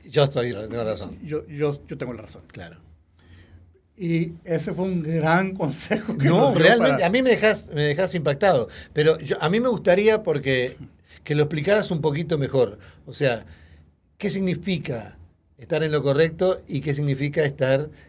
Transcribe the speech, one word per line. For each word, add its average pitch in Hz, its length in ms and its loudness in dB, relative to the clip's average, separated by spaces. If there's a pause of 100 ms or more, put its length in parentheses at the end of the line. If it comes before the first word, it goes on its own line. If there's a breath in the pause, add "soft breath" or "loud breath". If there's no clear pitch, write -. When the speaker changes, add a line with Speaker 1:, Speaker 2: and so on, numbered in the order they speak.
Speaker 1:
Yo 143 160 4
estoy, 123 280 0
tengo 110 320 -6
razón. 104 380 -6
Speaker 2:
Yo, 151 240 -8
yo, 147 400 -4
yo 151 120 -12
tengo 127 160 -8
la 107 80 -14
razón. - 260 -20
Speaker 1:
Claro. 85 300 -16 (1200 soft breath)
Speaker 2:
Y 170 360 -2 (120)
ese 165 280 -4
fue 175 140 -4
un 180 160 -2
gran 165 520 2
<laughs> - 0 -
consejo - 640 -4
que 139 100 2
Speaker 1:
No, 175 140 6
Speaker 2:
nos 262 140 6
dio 165 80 4
Speaker 1:
realmente, 220 320 4
Speaker 2:
para 156 120 2
Speaker 1:
a - 40 0
mí 254 120 2
me 254 80 4
dejás, 214 440 0
me 147 80 -2
dejás 156 320 -2
impactado. 151 540 2 (240 loud breath)
Pero 156 280 2
yo, 151 220 -4
a 156 60 0
mí 214 120 2
me 254 80 2
gustaría 208 540 4
porque, 135 540 0 (460 soft breath)
que 151 120 -4
lo 151 80 4
explicaras 170 480 0
un 165 100 -2
poquito 156 380 -2
mejor. 113 400 0 (280 loud breath)
O 131 60 -16
sea, 120 320 -2 (720 soft breath)
¿qué 202 140 -4
significa 170 840 -4 (420)
estar 151 240 -2
en 156 100 0
lo 147 100 0
correcto 165 640 2
y 143 140 -6
qué 143 140 -2
significa 147 500 -2
estar, 143 460 0 (180 soft breath)